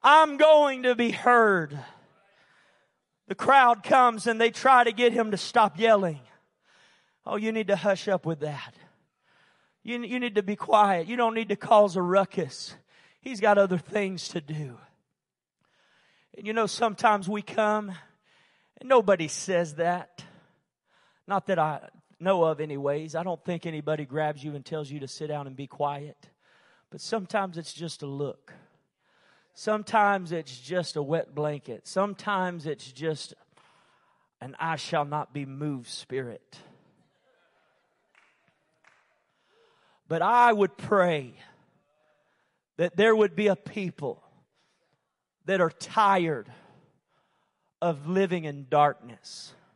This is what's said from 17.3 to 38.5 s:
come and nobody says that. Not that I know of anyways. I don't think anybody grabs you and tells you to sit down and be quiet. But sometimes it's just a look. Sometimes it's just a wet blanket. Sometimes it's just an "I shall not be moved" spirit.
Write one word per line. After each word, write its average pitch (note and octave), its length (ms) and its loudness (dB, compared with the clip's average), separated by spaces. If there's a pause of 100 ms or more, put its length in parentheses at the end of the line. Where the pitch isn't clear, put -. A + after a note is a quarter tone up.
come G#3+ 480 -2 (880)
and B3+ 100 -18
nobody G3+ 380 4
says E3+ 500 -4
that. E3+ 460 -4 (1040)
Not F#3+ 200 -4
that F#3 120 0
I D#3 300 -2 (320)
know F3+ 240 2
of D#3 160 0
anyways. D3 560 -4
I E3 80 -6
don't F3 200 -8
think E3+ 220 -6
anybody D3+ 380 -6
grabs D3 400 -6
you D3+ 100 -10
and C3+ 100 -12
tells D3+ 240 -10
you D3 120 -12
to C3+ 80 -12
sit - 180 -12
down D3 220 -8
and C3 80 -18
be C#3 100 -12
quiet. C#3+ 640 -8 (600)
But D#3 100 -18
sometimes F#3+ 580 -6
it's D#3+ 140 -14
just D#3 300 -12
a D3 40 -12
look. C#3 460 -10 (1040)
Sometimes G3+ 760 0
it's C3+ 260 -8
just F3 380 -6
a D3+ 60 -4
wet C#3+ 320 -4
blanket. D3 540 -8
Sometimes F#3+ 800 -4
it's C3+ 260 -10
just D3 400 -8 (1080)
an B2+ 220 -16
"I D#3+ 160 -4
shall D3 300 -2
not C#3+ 260 -8
be C#3 140 -8
moved" C3+ 420 -10
spirit. - 720 -12 (3500)